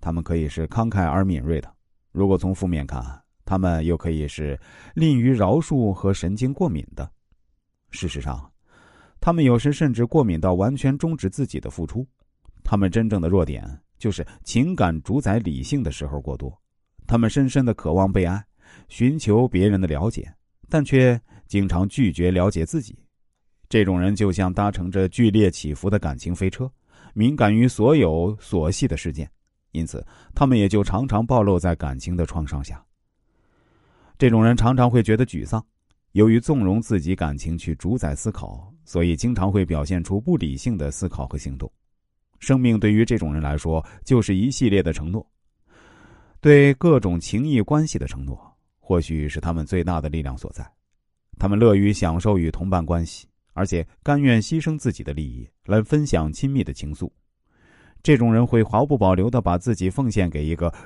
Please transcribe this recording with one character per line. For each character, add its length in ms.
他 120
们 100
可 140
以 120
是 200
慷 200
慨 160
而 200
敏 160
锐 200
的； 80
如 160
果 100
从 160
负 140
面 180
看， 160
他 140
们 260
又 120
可 140
以 160
是 320
吝 240
于 140
饶 260
恕 340
和 220
神 220
经 180
过 140
敏 260
的。 160
事 180
实 120
上， 300
他 120
们 120
有 140
时 140
甚 200
至 140
过 160
敏 180
到 140
完 220
全 200
终 200
止 120
自 180
己 140
的 80
付 160
出。 220
他 120
们 140
真 180
正 120
的 80
弱 160
点 200
就 140
是 160
情 320
感 280
主 180
宰 180
理 240
性 220
的 80
时 120
候 160
过 160
多。 160
他 100
们 140
深 180
深 160
地 80
渴 200
望 200
被 120
爱， 200
寻 280
求 300
别 220
人 120
的 60
了 240
解， 240
但 160
却 360
经 220
常 200
拒 240
绝 160
了 220
解 160
自 160
己。 160
这 160
种 160
人 160
就 160
像 200
搭 160
乘 220
着 180
剧 220
烈 180
起 240
伏 160
的 80
感 220
情 160
飞 160
车， 180
敏 220
感 180
于 140
所 260
有 440
琐 300
细 200
的 80
事 160
件， 180
因 160
此 180
他 100
们 140
也 100
就 140
常 240
常 180
暴 180
露 180
在 160
感 200
情 200
的 100
创 180
伤 200
下。 200
这 100
种 160
人 120
常 200
常 140
会 140
觉 120
得 80
沮 220
丧， 180
由 160
于 120
纵 240
容 180
自 180
己 140
感 240
情 180
去 200
主 200
宰 160
思 200
考， 400
所 200
以 100
经 180
常 200
会 120
表 200
现 180
出 180
不 160
理 200
性 200
的 140
思 180
考 200
和 100
行 180
动。 140
生 220
命 180
对 140
于 100
这 160
种 140
人 100
来 140
说， 280
就 160
是 160
一 140
系 180
列 140
的 100
承 180
诺。 160
对 360
各 260
种 180
情 280
谊 160
关 240
系 120
的 80
承 180
诺， 140
或 220
许 260
是 140
他 140
们 100
最 180
大 200
的 60
力 140
量 140
所 160
在。 180
他 100
们 100
乐 160
于 180
享 280
受 180
与 120
同 180
伴 160
关 200
系， 220
而 100
且 220
甘 180
愿 200
牺 200
牲 180
自 140
己 100
的 120
利 100
益， 240
来 180
分 240
享 240
亲 180
密 140
的 120
情 180
愫。 180
这 160
种 140
人 140
会 160
毫 220
不 140
保 160
留 160
地 100
把 160
自 180
己 140
奉 220
献 180
给 160
一 100
个 180